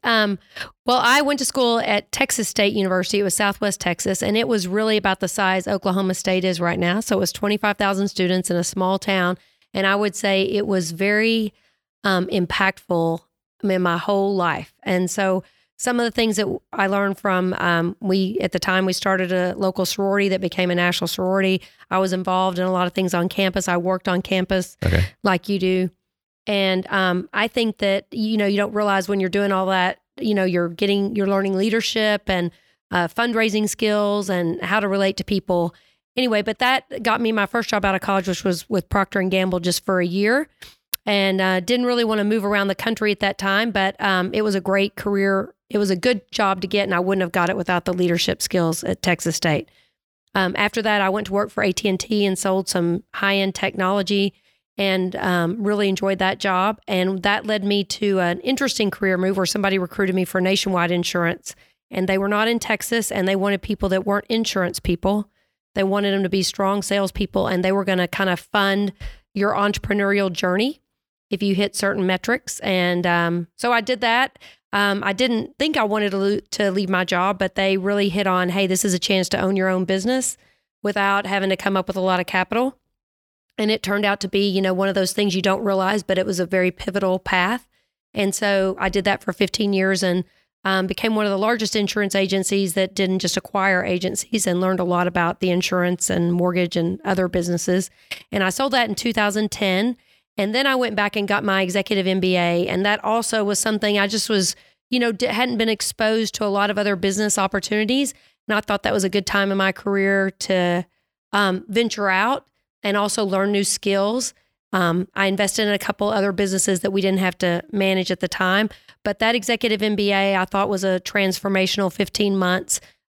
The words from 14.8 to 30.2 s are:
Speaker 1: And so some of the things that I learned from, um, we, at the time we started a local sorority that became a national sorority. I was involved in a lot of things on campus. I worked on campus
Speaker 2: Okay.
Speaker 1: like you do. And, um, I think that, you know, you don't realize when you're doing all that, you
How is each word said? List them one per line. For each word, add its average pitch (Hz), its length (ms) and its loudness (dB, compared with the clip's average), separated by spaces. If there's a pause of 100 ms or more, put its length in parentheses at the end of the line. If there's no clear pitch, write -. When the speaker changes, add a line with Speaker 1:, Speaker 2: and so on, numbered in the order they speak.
Speaker 1:
And 185 280 0
so 190 340 0 (340)
some 240 220 0
of 233 60 2
the 226 60 -2
things 220 260 0
that 208 100 0 (260)
I 196 140 0
learned 196 320 0
from, 185 400 0
um, 170 400 2
we, 190 420 0
at 185 120 0
the 180 60 -2
time 190 280 0
we 185 60 0
started 185 380 0
a 180 240 0
local 190 300 -2
sorority 196 440 0
that 185 120 0
became 180 300 0
a 175 40 0
national 175 340 0
sorority. 190 520 0 (300)
I 185 80 2
was 190 120 0
involved 185 460 0
in 185 80 0
a 185 60 0
lot 180 160 0
of 170 60 -6
things 185 200 0
on 175 160 0
campus. 190 380 0
I 180 100 2
worked 180 300 -2
on 180 160 0
campus 185 600 -2
Speaker 2:
Okay. 87 220 4 (180)
Speaker 1:
like 185 240 0
you 202 120 -2
do. 185 320 0 (560)
And, 190 440 0
um, 180 420 0
I 214 140 2
think 226 320 -2
that, 196 320 0
you 220 260 -2
know, 208 80 2
you 202 120 2
don't 202 180 -2
realize 196 340 0
when 202 100 0
you're 185 120 0
doing 202 200 0
all 190 140 0
that, 185 320 0 (220)
you 214 160 0